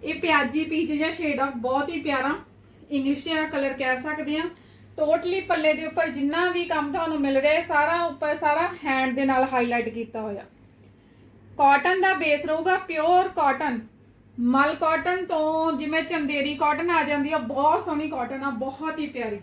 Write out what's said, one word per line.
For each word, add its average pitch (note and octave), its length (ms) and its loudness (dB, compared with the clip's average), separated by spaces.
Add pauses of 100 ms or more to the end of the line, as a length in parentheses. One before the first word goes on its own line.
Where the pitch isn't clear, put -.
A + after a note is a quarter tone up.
ਇਹ D#4+ 180 -6
ਪਿਆਜ਼ੀ D4+ 420 0
ਪੀਚ D#4+ 280 -2
ਜਿਹਾ D#4 200 -2
ਸ਼ੇਡ D4+ 280 -4
ਆ, C4+ 60 2 (120)
ਬਹੁਤ C4 320 -2
ਹੀ E4 120 -6
ਪਿਆਰਾ, C#4 300 -2 (600)
ਇੰਗਲਿਸ਼ C#4 340 -2
ਜਿਹਾ D#4 200 -2
ਕਲਰ C#4 280 -2
ਕਹਿ B3+ 280 -2
ਸਕਦੇ D4+ 360 -4
ਆ। E4+ 120 -4 (480)
Totally E4+ 500 0
ਪੱਲੇ D#4 260 2
ਦੇ D#4+ 120 -4
ਉੱਪਰ D#4+ 240 -2
ਜਿੰਨਾ D4 420 0
ਵੀ F4 140 -2
ਕੰਮ D4+ 280 -2
ਤੁਹਾਨੂੰ D#4+ 260 -2
ਮਿਲ C#4 180 2
ਰਿਹਾ D4 160 4
ਹੈ, E4 140 2
ਸਾਰਾ E4 380 2
ਉੱਪਰ D4+ 300 -2
ਸਾਰਾ D#4+ 320 2 (160)
ਹੈਂਡ C4 320 0
ਦੇ C4+ 100 0
ਨਾਲ C4 180 4 (100)
ਹਾਈਲਾਈਟ A#3+ 360 0
ਕੀਤਾ A3+ 320 -8
ਹੋਇਆ। G#3 220 -8 (1120)
ਕਾਟਨ C#4+ 440 6
ਦਾ F#4+ 120 4
ਬੇਸ D#4 320 0
ਰਹੂਗਾ, E4 320 2
ਪਿਓਰ F4 580 4
ਕਾਟਨ, C#4 440 0 (580)
ਮਲ C4+ 380 4
ਕਾਟਨ F4 500 0
ਤੋਂ D#4+ 460 0
ਜਿਵੇਂ D4+ 320 -2
ਚੰਦੇਰੀ D4 520 -2
ਕਾਟਨ D4+ 340 2
ਆ D#4+ 140 4
ਜਾਂਦੀ C#4+ 300 0
ਆ, D#4+ 40 0
ਬਹੁਤ C#4+ 480 2
ਸੋਹਣੀ D#4 240 -2
ਕਾਟਨ C4 340 -6
ਆ, C#4 60 -2
ਬਹੁਤ C4+ 500 -6
ਹੀ D4 80 -2
ਪਿਆਰੀ। A3 360 -6